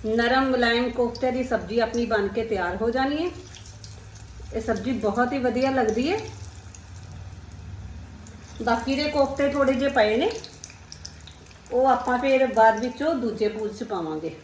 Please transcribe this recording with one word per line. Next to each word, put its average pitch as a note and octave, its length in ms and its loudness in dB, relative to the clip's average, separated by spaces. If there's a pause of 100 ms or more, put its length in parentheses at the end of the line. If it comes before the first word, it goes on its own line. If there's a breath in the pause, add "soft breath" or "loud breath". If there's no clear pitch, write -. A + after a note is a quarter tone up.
ਨਰਮ A#3+ 440 4
ਮੁਲਾਇਮ A#3+ 400 2
ਕੋਫਤੇ B3 420 0
ਦੀ B3+ 120 -2
ਸਬਜ਼ੀ A3+ 360 -2
ਆਪਣੀ A#3 260 2
ਬਣ G#3 220 2
ਕੇ G3+ 160 -2
ਤਿਆਰ F#3 320 -2
ਹੋ G#3+ 140 0
ਜਾਣੀ C#4 360 0
ਹੈ। F4+ 40 -2 (1300)
ਇਹ A3 60 -2
ਸਬਜ਼ੀ G#3+ 300 -2
ਬਹੁਤ A3+ 420 2
ਹੀ C#4 40 -2
ਵਧੀਆ B3 340 2
ਲੱਗਦੀ B3 400 2
ਹੈ। G#4 60 2 (2500)
ਬਾਕੀ A#3+ 340 0
ਦੇ D4+ 140 0
ਕੋਫਤੇ C#4+ 400 2
ਥੋੜੇ C#4 240 4
ਜਿਹੇ C4+ 160 2
ਪਏ A3 280 4
ਨੇ, F#4 140 2 (1400)
ਉਹ B3+ 160 4
ਆਪਾਂ B3 320 4
ਫਿਰ C4 280 4
ਬਾਅਦ A3 320 6
ਵਿੱਚੋਂ C#4 360 0
ਦੂਜੇ A3+ 320 0
ਪੂਰ G#3 260 -2
ਚ A#3+ 100 -8
ਪਾਵਾਂਗੇ। D#3+ 600 -4